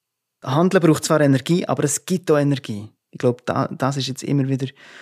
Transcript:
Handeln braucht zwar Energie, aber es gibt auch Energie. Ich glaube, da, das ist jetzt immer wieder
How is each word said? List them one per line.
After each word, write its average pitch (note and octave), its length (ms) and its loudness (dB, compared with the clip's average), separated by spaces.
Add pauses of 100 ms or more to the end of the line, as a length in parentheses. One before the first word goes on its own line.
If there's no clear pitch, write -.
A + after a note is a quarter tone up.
(420)
Handeln F3 400 2
braucht D#3+ 220 4
zwar D#3 160 2
Energie, D3 480 2
aber - 160 -2
es - 220 -4
gibt F3+ 260 -2
auch D3+ 60 4
Energie. C3 500 -2 (240)
Ich - 80 -16
glaube, B2 260 -2
da, - 220 -2
das C#3 300 -4
ist C3 100 -4
jetzt C3 160 -10
immer C#3 240 0
wieder C3+ 200 -2 (340)